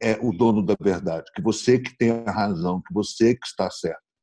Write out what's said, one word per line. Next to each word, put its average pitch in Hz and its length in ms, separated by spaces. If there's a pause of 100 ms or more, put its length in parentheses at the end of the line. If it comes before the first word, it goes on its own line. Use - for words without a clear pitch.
é 110 180
o 117 120
dono 110 280
da 98 200
verdade, 85 520
que - 80
você 120 380
que - 180
tem 117 140 (160)
a 101 60
razão, 90 520
que - 80
você 113 440
que - 100
está 92 240
certo. - 300 (220)